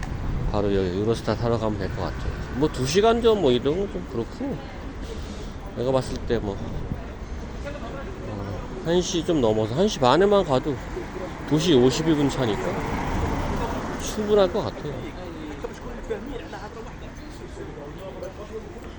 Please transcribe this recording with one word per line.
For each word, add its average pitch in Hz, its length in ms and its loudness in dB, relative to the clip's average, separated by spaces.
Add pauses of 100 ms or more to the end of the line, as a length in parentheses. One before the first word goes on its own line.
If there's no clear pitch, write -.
(500)
바로 101 240 2
여기 95 260 2
유로스타 113 340 2
타러 117 240 2
가면 110 200 0
될 95 100 -2
것 92 140 -2
같아요. - 300 -2 (220)
뭐, 143 180 2
두 127 140 0
시간 226 340 4
전 220 220 6
뭐, 139 80 8
이동은 143 420 2
좀 175 200 -6
그렇고, 214 440 -4 (1200)
내가 123 140 0
봤을 127 280 2
때 117 200 0
뭐, 101 180 -2 (1700)
어, 101 320 -6 (260)
한 170 120 4
시 175 260 0
좀 165 160 4
넘어서 110 340 4
한 185 140 4
시 208 100 -2
반에만 185 460 6
가도 139 300 2 (720)
두 151 100 6
시 165 160 6
오십일 131 420 6
분 143 120 4
차니까 117 340 0 (1400)
충분할 208 500 4
것 196 120 -2
같아요. 139 280 -6 (4000)